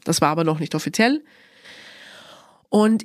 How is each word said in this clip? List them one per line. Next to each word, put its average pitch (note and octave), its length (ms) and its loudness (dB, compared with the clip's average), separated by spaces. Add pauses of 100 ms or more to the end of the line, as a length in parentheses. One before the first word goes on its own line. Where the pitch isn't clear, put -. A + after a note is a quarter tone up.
Das E3 160 -2
war D3+ 100 4
aber E3 140 -2
noch D#3 140 -2
nicht D#3 160 -6
offiziell. A#3 480 0 (1500)
Und A3 360 2